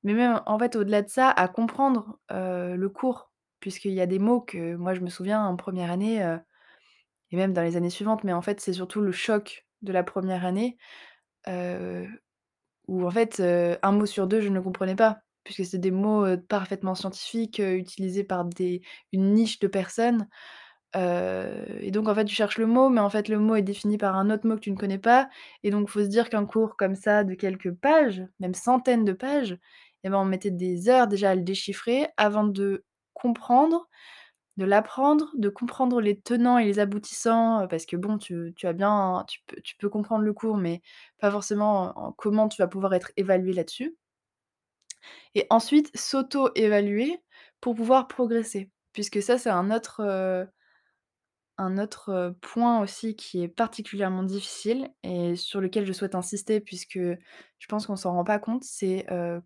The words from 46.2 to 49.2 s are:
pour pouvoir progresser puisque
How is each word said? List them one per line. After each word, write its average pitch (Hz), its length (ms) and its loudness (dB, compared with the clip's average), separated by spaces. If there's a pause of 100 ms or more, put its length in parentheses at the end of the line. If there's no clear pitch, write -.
pour 240 140 -2
pouvoir 247 320 4
progresser 226 640 -2 (220)
puisque 208 280 -4